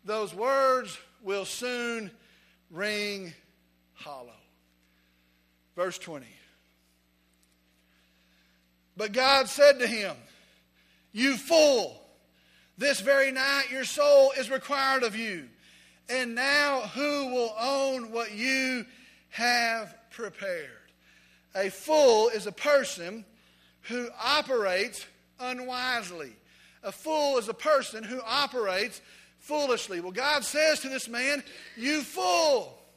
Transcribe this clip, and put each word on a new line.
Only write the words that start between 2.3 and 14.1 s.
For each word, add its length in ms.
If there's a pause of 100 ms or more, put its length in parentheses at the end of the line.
ring 600 (640)
hollow. 360 (1400)
Verse 220
twenty. 300 (2750)
But 160
God 380
said 300
to 80
him, 280 (960)
"You 240
fool, 680 (760)
this 240
very 300
night 380
your 140
soul 540